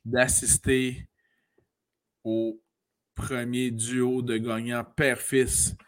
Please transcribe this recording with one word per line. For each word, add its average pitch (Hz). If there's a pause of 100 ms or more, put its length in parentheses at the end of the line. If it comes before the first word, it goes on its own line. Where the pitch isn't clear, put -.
d'assister 127 (1160)
au 113 (540)
premier 123
duo 123
de 120
gagnants 117
père-fils - (120)